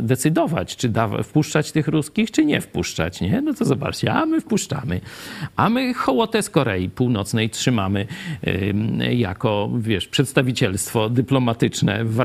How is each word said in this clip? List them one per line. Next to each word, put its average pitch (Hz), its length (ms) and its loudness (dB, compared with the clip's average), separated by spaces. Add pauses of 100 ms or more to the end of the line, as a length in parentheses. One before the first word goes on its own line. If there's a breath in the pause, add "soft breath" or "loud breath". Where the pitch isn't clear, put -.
decydować, 156 680 0
czy 127 140 0
da-, 110 340 0
wpuszczać 151 480 0
tych 156 160 0
ruskich, 156 440 0
czy 311 140 2
nie - 160 2
wpuszczać, - 600 -4
nie? 156 200 2
No 302 120 -2
to - 120 -2
zobaczcie, - 480 0
a 320 120 2
my 320 160 0
wpuszczamy, - 600 -2 (540 loud breath)
a 165 140 2
my 247 240 0
hołotę 226 500 2
z - 60 -6
Korei 98 400 0
Północnej 113 600 0
trzymamy, 101 580 0 (340 loud breath)
em, 101 600 0
jako, 113 760 0
wiesz, 107 300 -2
przedstawicielstwo 120 1000 0
dyplomatyczne 120 960 2
w 113 200 -2